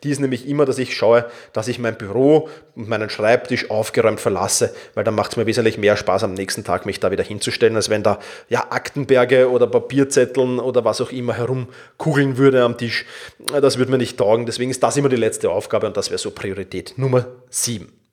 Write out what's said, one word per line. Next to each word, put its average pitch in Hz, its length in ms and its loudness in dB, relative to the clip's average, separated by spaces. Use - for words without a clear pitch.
Die 143 80 -2
ist 131 80 -2
nämlich 131 280 -2
immer, 143 180 2
dass 135 120 0
ich 131 180 -4
schaue, 117 300 4
dass 107 140 -4
ich 120 120 -4
mein 113 180 -4
Büro 135 520 2
und 110 120 -12
meinen 107 220 -4
Schreibtisch 120 640 0
aufgeräumt 110 480 0
verlasse, 98 560 0
weil 110 100 -4
dann 107 120 0
macht's 104 220 -2
mir 110 100 0
wesentlich 113 320 0
mehr 104 180 4
Spaß, 98 260 0
am 95 120 -4
nächsten 98 280 -6
Tag 95 220 -4
mich 98 140 -6
da 98 100 0
wieder 95 140 -2
hinzustellen, 110 520 0
als 104 140 0
wenn 107 140 0
da, 104 160 2
ja, 117 220 -2
Aktenberge 127 800 2
oder 123 160 4
Papierzetteln 127 920 2
oder 120 260 0
was 110 160 0
auch 120 100 -6
immer 120 220 -6
herumkugeln 131 1040 -2
würde 131 260 6
am 117 140 0
Tisch. 117 300 -6
Das 127 200 2
würde 123 100 2
mir 131 80 2
nicht 123 220 -4
taugen, 113 260 2
deswegen 123 240 -4
ist 131 140 -2
das 120 140 2
immer 143 120 2
die 127 60 2
letzte 113 340 0
Aufgabe 104 380 -2
und 95 100 -6
das 98 140 -4
wäre 90 80 -4
so - 100 -6
Priorität 95 680 -10
Nummer 127 280 0
sieben. - 440 -6